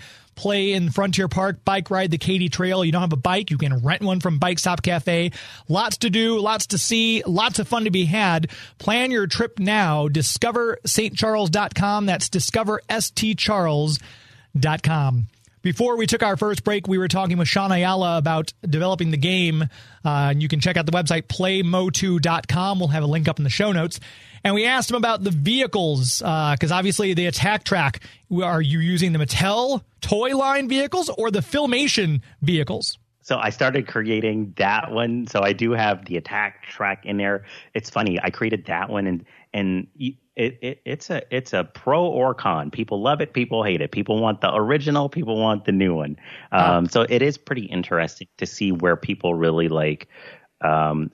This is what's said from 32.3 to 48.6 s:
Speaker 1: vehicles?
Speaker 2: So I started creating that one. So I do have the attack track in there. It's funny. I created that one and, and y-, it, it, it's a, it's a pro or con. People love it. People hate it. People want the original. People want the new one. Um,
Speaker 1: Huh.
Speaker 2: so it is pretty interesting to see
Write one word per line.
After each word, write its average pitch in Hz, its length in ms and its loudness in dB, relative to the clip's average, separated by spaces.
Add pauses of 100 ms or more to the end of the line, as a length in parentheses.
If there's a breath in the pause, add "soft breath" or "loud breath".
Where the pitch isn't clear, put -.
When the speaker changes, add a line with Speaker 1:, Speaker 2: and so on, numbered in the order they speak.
Speaker 1:
vehicles? 151 560 0 (240)
Speaker 2:
So 127 180 -4
I 110 120 0
started 131 360 0
creating 110 720 -2
that 104 360 0
one. 117 340 -2
So 101 160 0
I 101 100 2
do 113 200 0
have 104 340 0
the 87 100 -6
attack 101 460 -6
track - 420 -4
in 101 140 -4
there. 101 260 -2 (300 loud breath)
It's 110 160 -6
funny. 101 320 0
I 92 80 -2
created 110 340 -4
that 90 240 -4
one 101 180 -2
and, 87 200 -4 (260 soft breath)
and 95 340 -2 (140)
y-, 131 160 -6 (200)
it, 123 260 -4
it, 127 240 -10
it's 143 240 -10
a, 160 200 -4
it's 127 220 -6
a 92 120 -2
pro 156 420 -2
or 127 260 0
con. 80 380 -2
People 107 320 -6
love 143 180 0
it. 160 140 -6
People 120 280 -2
hate 90 200 0
it. 73 80 -4
People 107 320 -2
want 101 180 0
the 95 140 2
original. 143 560 0
People 113 280 -4
want 107 280 0
the 107 60 2
new 95 220 2
one. 73 220 -4 (340 loud breath)
Um, 87 360 4
Speaker 1:
Huh. - 40 -4
Speaker 2:
so 117 200 2
it 120 100 4
is 143 160 2
pretty 123 300 -8
interesting 85 600 -4 (120)
to 95 80 -4
see 98 260 -2